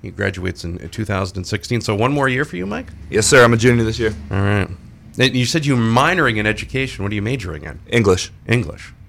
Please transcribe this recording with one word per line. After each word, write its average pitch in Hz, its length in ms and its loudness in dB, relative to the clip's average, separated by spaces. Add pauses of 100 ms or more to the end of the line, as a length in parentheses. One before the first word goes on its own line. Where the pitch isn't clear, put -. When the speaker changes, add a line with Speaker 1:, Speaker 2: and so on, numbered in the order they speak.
Speaker 1:
He 98 80 -12
graduates 92 520 -4
in 85 140 -8 (120)
two - 140 -6
thousand 98 340 -4
and 95 100 -8
sixteen. 110 340 -4
So 110 140 -2
one 117 160 2
more 139 180 2
year 127 160 0
for 151 100 -12
you, 180 120 -6
Mike? 226 180 -8 (240)
Speaker 2:
Yes, 107 160 2
sir. 131 180 8
I'm 117 100 8
a 117 40 4
junior 117 260 4
this 110 140 -2
year. 110 180 -2 (140)
Speaker 1:
All - 80 -2
right. 101 300 2 (500)
And 127 180 2
you 127 100 2
said 147 200 0
you're 139 100 2
minoring 123 600 2
in 104 80 0
education. 110 580 -4
What 101 80 -4
are 107 40 -4
you 104 80 -2
majoring 98 400 -6
in? 78 240 -14
Speaker 2:
English. 101 440 2 (160)
Speaker 1:
English. - 460 -2 (160)